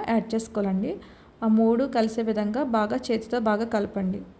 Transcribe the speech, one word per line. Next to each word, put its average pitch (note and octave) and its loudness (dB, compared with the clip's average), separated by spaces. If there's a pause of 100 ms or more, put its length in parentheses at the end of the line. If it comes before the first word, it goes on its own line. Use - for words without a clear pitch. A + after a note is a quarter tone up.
(120)
యాడ్ A3 2
చేసుకోవాలండి. G#3+ -2 (520)
ఆ - 2 (120)
మూడు A3+ 4 (120)
కలిసే A3 0
విధంగా G#3+ 0 (160)
బాగా A3 0 (100)
చేతితో A3+ -2 (100)
బాగా G#3+ 2 (100)
కలపండి. G3+ -2 (200)